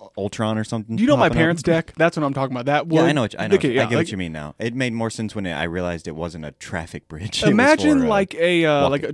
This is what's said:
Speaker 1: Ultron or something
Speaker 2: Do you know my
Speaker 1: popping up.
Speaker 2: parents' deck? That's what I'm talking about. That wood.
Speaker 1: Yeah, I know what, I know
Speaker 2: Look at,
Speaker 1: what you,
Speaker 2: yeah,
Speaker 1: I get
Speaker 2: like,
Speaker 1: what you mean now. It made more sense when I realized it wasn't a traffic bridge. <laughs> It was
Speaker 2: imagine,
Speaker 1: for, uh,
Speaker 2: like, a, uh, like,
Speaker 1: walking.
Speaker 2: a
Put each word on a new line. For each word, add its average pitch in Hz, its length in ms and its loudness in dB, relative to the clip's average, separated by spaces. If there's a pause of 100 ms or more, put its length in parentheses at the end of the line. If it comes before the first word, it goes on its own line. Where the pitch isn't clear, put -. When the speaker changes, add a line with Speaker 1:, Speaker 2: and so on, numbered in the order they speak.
(160)
Speaker 1:
Ultron 107 400 -4
or 110 80 -4
something 113 320 -6
Speaker 2:
Do 202 60 0
you 240 40 4
know 285 100 6
my 214 120 4
Speaker 1:
popping 156 80 0
up. 160 60 4
Speaker 2:
parents' 165 200 0
deck? 165 340 0
That's 165 200 2
what 156 80 -2
I'm 139 80 -2
talking 135 220 -2
about. 123 120 -6
That 143 200 2
wood. 160 140 4
Speaker 1:
Yeah, 165 40 6
I 170 80 4
know 147 100 0
what, - 160 -4
I 107 100 -4
know - 40 0
Speaker 2:
Look - 120 4
at, 143 40 2
Speaker 1:
what 123 40 2
you, 120 40 0
Speaker 2:
yeah, 135 60 4
Speaker 1:
I - 20 0
get 113 120 -2
Speaker 2:
like, 170 100 2
Speaker 1:
what - 60 -8
you 104 40 -4
mean 90 160 -4
now. 76 260 -10
It 113 160 -4
made 123 200 -2
more 113 160 -2
sense 110 240 -6
when 98 120 -4
I 80 180 -4
realized 87 440 -4
it 78 80 -10
wasn't 82 300 -8
a 71 60 -12
traffic - 540 -10
bridge. 82 360 -8
<laughs> - 0 -
It 214 40 0
was 202 60 6
Speaker 2:
imagine, 294 480 4
Speaker 1:
for, 247 60 2
uh, - 20 2
Speaker 2:
like, 196 280 0
a, 170 280 2
uh, 143 240 4
like, 139 140 0
Speaker 1:
walking. 143 80 -4
Speaker 2:
a - 40 -6